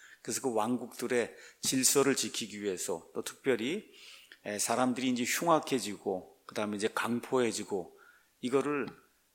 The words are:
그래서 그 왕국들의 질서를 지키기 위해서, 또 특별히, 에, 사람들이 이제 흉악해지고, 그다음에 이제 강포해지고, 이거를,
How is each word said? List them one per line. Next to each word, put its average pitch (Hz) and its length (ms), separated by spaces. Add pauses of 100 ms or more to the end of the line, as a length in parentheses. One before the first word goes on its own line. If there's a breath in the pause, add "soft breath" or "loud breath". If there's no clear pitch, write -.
(220 loud breath)
그래서 107 200
그 131 120
왕국들의 117 800 (260 loud breath)
질서를 135 540
지키기 104 460
위해서, 92 540
또 113 80
특별히, 135 680 (540 loud breath)
에, 104 140
사람들이 127 500
이제 123 160
흉악해지고, 107 1200
그다음에 104 320
이제 104 160
강포해지고, 113 1040 (440 loud breath)
이거를, 135 440 (500)